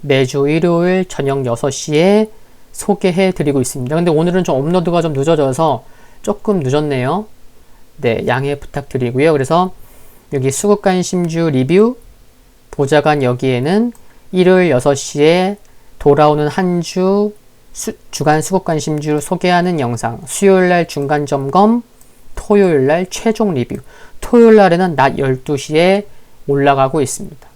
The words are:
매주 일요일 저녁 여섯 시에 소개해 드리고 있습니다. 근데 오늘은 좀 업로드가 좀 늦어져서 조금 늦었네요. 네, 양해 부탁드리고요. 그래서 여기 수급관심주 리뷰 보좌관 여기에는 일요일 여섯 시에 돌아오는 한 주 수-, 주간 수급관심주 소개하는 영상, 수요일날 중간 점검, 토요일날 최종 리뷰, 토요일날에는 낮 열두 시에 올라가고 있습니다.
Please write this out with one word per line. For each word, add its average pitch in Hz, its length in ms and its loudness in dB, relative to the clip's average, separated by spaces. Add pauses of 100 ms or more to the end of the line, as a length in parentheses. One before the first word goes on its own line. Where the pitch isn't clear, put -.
매주 139 480 0
일요일 175 560 0
저녁 139 400 -4
여섯 120 260 -2
시에 196 580 2 (420)
소개해 190 600 0
드리고 143 300 -2
있습니다. 127 340 -6
근데 170 160 0
오늘은 175 320 0
좀 147 140 -2
업로드가 170 440 0
좀 160 120 -2
늦어져서 139 720 0 (360)
조금 202 380 -4
늦었네요. 143 680 -2 (720)
네, - 300 -2
양해 139 320 -2
부탁드리고요. 131 720 -2
그래서 160 420 0 (600)
여기 135 180 -2
수급관심주 180 1000 -2
리뷰 170 440 2 (760)
보좌관 147 520 0
여기에는 131 680 0 (400)
일요일 185 380 4
여섯 131 240 2
시에 180 640 0 (420)
돌아오는 147 480 4
한 175 340 -2
주 196 520 -2 (380)
수-, - 220 -10 (180)
주간 151 300 0
수급관심주 151 800 -2
소개하는 175 580 0
영상, 117 460 -4
수요일날 180 640 2
중간 147 380 -2
점검, 180 580 0 (520)
토요일날 175 720 2
최종 220 440 -2
리뷰, 123 240 -4 (420)
토요일날에는 190 760 4
낮 131 220 2
열두 131 380 -2
시에 180 520 0 (400)
올라가고 139 540 2
있습니다. - 540 -8